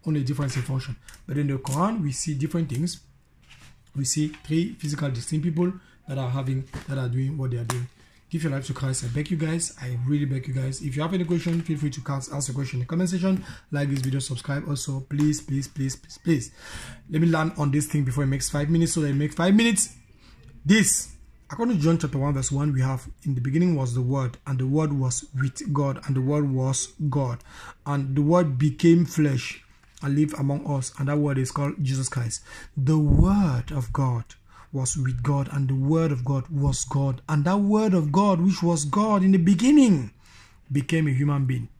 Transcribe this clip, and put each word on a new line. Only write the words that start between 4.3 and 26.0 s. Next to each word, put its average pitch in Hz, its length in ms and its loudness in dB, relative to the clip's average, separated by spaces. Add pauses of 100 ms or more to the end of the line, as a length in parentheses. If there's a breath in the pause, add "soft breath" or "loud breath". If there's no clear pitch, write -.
physical 147 360 -6
distinct 147 360 -4
people 175 280 0 (340 loud breath)
that 135 100 -6
are 127 120 -4
having, 131 380 -4 (200)
that 135 100 -4
are 127 120 -4
doing 135 280 -2
what 131 140 -4
they 120 60 -4
are 117 60 -6
doing. 123 240 -6 (420 soft breath)
Give 165 140 -4
your 151 80 0
life 135 160 -6
to 143 60 -6
Christ. 131 320 -4
I - 20 -6
beg 147 240 -4
you 170 60 -2
guys. 160 440 -4
I 123 240 -8
really 147 200 0
beg 131 220 -4
you 131 60 -6
guys. 131 280 -4
If 135 140 -6
you 147 60 -2
have 165 120 -2
any 180 100 0
question, 170 380 0
feel 160 160 -2
free 143 140 -2
to 131 100 -10
cast, 139 320 -6
ask 139 160 -4
a 127 40 -6
question 131 240 -4
in 123 40 -2
the 123 40 -4
comment 170 240 -2
section. 185 340 0 (280 loud breath)
Like 143 180 0
this 139 100 0
video, 135 200 -2
subscribe. 139 480 -6
Also, 135 340 -4
please, 147 400 0
please, 135 260 -4
please, 135 280 -6
please, - 220 -20
please. 156 340 0 (580 loud breath)
Let 156 120 0
me 170 60 6
land 160 300 2
on 143 140 0
this 147 160 0
thing 151 160 0
before 127 200 0
it 135 40 0
makes 135 220 -2
five 147 200 -2
minutes. 165 240 2
So 165 80 0
that 147 80 0
it 139 60 0
makes 147 200 -2
five 190 200 4
minutes. 226 400 2 (720 soft breath)
This, - 420 4 (420)
according 233 260 -2
to 147 60 0
John 165 160 4
chapter 143 180 -4
one, 143 160 0
verse 135 180 -2
one, 143 220 0
we 131 80 0
have, 131 260 -2 (140)
"In 135 140 -2
the 127 60 -2
beginning 160 340 2
was 127 180 -2
the 131 80 0
Word, 127 460 -2
and 135 100 -2
the 127 80 0
Word 147 280 2
was 131 300 -2 (160)
with 143 320 -4
God, 139 360 0